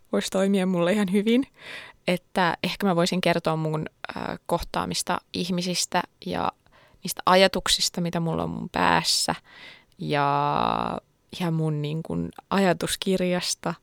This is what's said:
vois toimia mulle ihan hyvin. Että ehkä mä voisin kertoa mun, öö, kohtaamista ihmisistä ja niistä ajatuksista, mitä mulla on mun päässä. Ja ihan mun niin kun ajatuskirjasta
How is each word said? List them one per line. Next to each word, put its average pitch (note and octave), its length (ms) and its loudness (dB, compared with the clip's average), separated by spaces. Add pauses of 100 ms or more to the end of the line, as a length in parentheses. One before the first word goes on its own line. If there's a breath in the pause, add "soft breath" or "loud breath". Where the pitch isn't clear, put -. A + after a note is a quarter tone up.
(120)
vois G3+ 180 -2
toimia G3 360 2
mulle F3+ 280 2
ihan G#3 180 0
hyvin. A3+ 360 4 (600 loud breath)
Että F3+ 560 0
ehkä F#3 240 0
mä F3 80 4
voisin F3+ 260 2
kertoa E3+ 340 2
mun, D#3 300 -2 (320)
öö, - 280 -6
kohtaamista F3 720 -4 (160)
ihmisistä F3+ 680 -2 (240)
ja F3 260 -2 (520 soft breath)
niistä - 220 -8
ajatuksista, F#3 760 4
mitä E3+ 180 -2
mulla E3 240 0
on E3 60 -2
mun - 200 -6
päässä. - 640 2 (640 loud breath)
Ja D3 300 0 (1120)
ihan E3+ 140 0
mun D#3 280 0
niin D#3 220 -4
kun E3+ 260 -4 (200)
ajatuskirjasta F3+ 1300 0